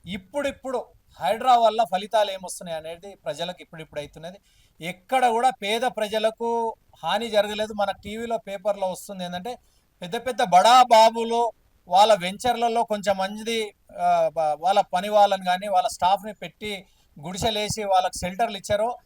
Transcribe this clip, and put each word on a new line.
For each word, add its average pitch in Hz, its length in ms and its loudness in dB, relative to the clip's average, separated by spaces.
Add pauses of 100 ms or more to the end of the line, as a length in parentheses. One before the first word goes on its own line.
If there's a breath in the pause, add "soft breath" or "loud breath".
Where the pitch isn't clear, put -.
ఇప్పుడిప్పుడు 247 760 -8 (360)
హైడ్రా 220 380 2
వల్ల 220 260 4
ఫలితాలు 202 460 0
ఏమొస్తున్నాయి 180 480 -12
అనేది 175 360 -14
ప్రజలకు 170 480 -10
ఇప్పుడిప్పుడు 156 380 -14
అవుతున్నది. 160 380 -16 (420)
ఎక్కడ 247 460 -2
కూడా 233 240 2
పేద 220 300 -4
ప్రజలకు 220 960 -4 (280)
హాని 214 260 -4
జరగలేదు. 208 420 -2
మన 202 180 -2
టీవీలో, 220 480 -8
పేపర్లో 196 520 -6
వస్తుంది 185 340 -12
ఏంటంటే, 180 340 -10 (440)
పెద్ద 220 240 -8
పెద్ద 254 160 -2
బడా 214 400 8
బాబులు 226 720 6 (360)
వాళ్ళ 208 260 6
వెంచర్లలో 226 680 -2
కొంచెం 202 320 -2
మంది, 214 580 -6 (240)
ఆ, 175 360 2
బ-, 156 260 -2
వాళ్ళ 196 200 2
పని 185 280 -4
వాళ్ళని 202 380 4
కానీ 185 220 -2
వాళ్ళ 185 200 0
స్టాఫ్ని 196 440 -2
పెట్టి 196 540 -12 (340)
గుడిసెలేసి 208 640 -4
వాళ్ళకి 185 340 0
షెల్టర్లు 196 380 -6
ఇచ్చారో 214 500 -4